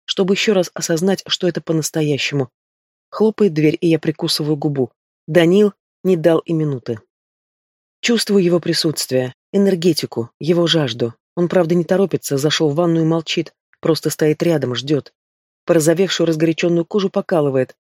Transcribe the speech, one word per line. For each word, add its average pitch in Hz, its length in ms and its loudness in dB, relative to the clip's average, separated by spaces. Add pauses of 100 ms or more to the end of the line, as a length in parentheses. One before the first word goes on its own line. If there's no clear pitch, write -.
чтобы 190 280 -2
еще 208 200 0
раз 180 200 2
осознать, 170 520 -2
что - 200 -4
это 165 140 -2
по-настоящему. 147 880 -2 (600)
Хлопает 214 420 2
дверь, 156 280 2
и 170 60 -2
я 160 120 4
прикусываю 156 580 -2
губу. 143 340 -2 (380)
Данил 175 460 4 (280)
не 185 140 2
дал 160 240 2
и - 120 -6
минуты. 139 480 -4 (1000)
Чувствую 208 420 0
его 175 180 2
присутствие, 135 720 -2 (180)
энергетику, 180 840 0
его 170 280 2
жажду. 127 480 -2 (200)
Он, 175 140 0
правда, 170 260 2
не 175 100 2
торопится, 175 540 -2
зашел 151 320 0
в 143 60 -2
ванну 170 240 2
и 165 40 0
молчит, 160 480 -2 (280)
просто 156 300 0
стоит 156 320 0
рядом, 143 320 0
ждет. 131 380 -4 (520)
Порозовевшую, 165 640 2
разгоряченную 165 560 0
кожу 196 260 -2
покалывает. 143 640 -2 (120)